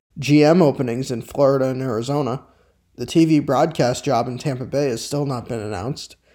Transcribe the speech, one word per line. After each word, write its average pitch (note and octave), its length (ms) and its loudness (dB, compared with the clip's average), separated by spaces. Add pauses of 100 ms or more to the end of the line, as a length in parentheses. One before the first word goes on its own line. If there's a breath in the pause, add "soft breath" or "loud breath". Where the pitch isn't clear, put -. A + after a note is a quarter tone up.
(180)
G D3 280 4
M E3+ 160 6
openings B2+ 500 0
in A2+ 100 -6
Florida C3+ 440 2
and C3 160 -4
Arizona. C3 640 -4 (500 soft breath)
The B2 100 -8
T E3 200 4
V D#3 160 4
broadcast C#3 640 0
job B2+ 240 0
in A#2+ 80 -8
Tampa B2+ 280 -6
Bay C3+ 220 -2
has A2+ 160 -4
still C#3+ 220 -4
not B2 240 -6
been A#2+ 100 -6
announced. G#2+ 560 -8 (200)